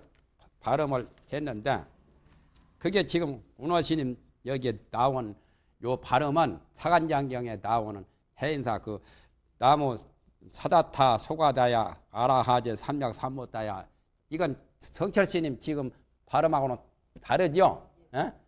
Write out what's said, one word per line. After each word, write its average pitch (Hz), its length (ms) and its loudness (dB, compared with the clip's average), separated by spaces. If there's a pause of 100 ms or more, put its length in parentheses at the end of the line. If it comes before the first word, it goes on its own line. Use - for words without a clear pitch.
(600)
발음을 131 500 -2 (220)
했는데, 127 520 -4 (960)
그게 190 280 0
지금 143 360 -4 (160)
운어스님 151 600 -2 (280)
여기에 127 320 -4 (140)
나온 120 440 -2 (480)
요 123 140 -2
발음은 143 640 0 (160)
사간장경에 139 840 0
나오는 104 480 -2 (340)
해인사 131 380 -2
그 104 240 -10 (560)
나무 135 400 4 (540)
사다타 143 680 4
소가다야 123 840 2 (120)
아라하제 120 640 2
삼약 139 400 -4
삼모다야, 113 720 -8 (420)
이건 156 320 -4 (180)
성철스님 170 800 -2
지금 143 300 -6 (380)
발음하고는 139 500 2 (440)
다르죠? 160 680 2 (240)
예? 156 180 -2 (160)